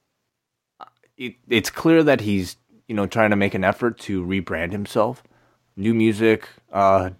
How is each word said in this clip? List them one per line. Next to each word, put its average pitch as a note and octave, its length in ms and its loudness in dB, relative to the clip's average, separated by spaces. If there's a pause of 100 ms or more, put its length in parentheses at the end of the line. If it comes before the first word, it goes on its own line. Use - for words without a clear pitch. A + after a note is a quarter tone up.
(1160)
it, B2 200 -12 (120)
it's A#2 220 0
clear E3 340 2
that C#3 180 2
he's, G2+ 360 -4 (300)
you A2+ 80 -8
know, G2+ 100 -2
trying G#2+ 240 2
to G#2 60 2
make G2 180 0
an F#2+ 100 -4
effort A2 360 -2
to F#2+ 260 -6
rebrand F2 460 -6
himself. G#2 500 -4 (560)
New G#2 160 -2
music, A2 560 2 (240)
uh, F#2+ 460 2